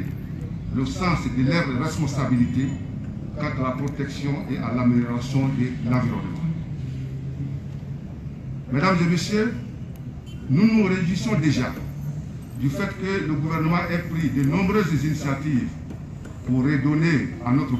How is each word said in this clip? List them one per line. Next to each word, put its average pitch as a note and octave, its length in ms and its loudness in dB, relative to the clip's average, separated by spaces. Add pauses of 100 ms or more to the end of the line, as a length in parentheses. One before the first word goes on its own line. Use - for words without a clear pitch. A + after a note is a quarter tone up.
(760)
le C3 120 0
sens E3+ 320 0 (180)
de C3 80 4
leurs C#3 380 2
responsabilités C3 840 2 (720)
quant D3 240 -2
à C3 60 0
la - 40 0
protection C#3 600 -4 (180)
et C3+ 60 -2
à A#2+ 180 -2
l'amélioration B2 720 4
de A#2+ 420 0
l'environnement. - 500 0 (2250)
Mesdames F3 240 4 (100)
et E3 40 6
messieurs, G#3 440 2 (920)
nous E3 180 6
nous A3 180 6
réjouissons F#3 540 0
déjà C#3+ 360 2 (840)
du C3+ 120 0
fait G3 180 -2 (140)
que F#3 260 0
le D#3 60 0
gouvernement D#3+ 460 2 (100)
ait E3+ 80 0
pris D#3+ 320 -2
de C3+ 180 2
nombreuses F3+ 560 4
initiatives C#3 640 0 (800)
pour B2+ 180 4
redonner D3 640 4 (160)
à A#2+ 80 2
notre C3 280 4